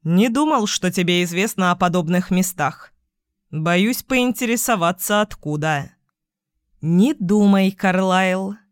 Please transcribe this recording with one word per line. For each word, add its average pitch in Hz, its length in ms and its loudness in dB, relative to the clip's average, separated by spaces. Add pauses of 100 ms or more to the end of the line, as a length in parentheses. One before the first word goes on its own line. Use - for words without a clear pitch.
«Не 180 280 4
думал, 269 360 2
что - 240 -4
тебе 180 320 0
известно 180 480 -2
о 175 60 0
подобных 180 540 0
местах. 180 640 -4 (600)
Боюсь 175 500 0
поинтересоваться, 226 1160 -2
откуда». 151 720 -4 (880)
«Не 180 320 4
думай, 196 580 2
Карлайл. 190 840 0 (180)